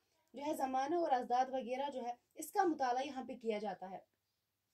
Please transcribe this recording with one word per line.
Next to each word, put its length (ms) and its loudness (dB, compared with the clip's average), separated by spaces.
जो 80 -8
है 120 0
ज़माना 440 2
और 120 2
अजदाद 400 4
वगैरह 380 -2
जो 140 -6
है 140 -4
इसका 280 0
मुताला 360 2
यहाँ 240 -4
पे 100 -8
किया 240 -2
जाता 280 -6
है। 180 -12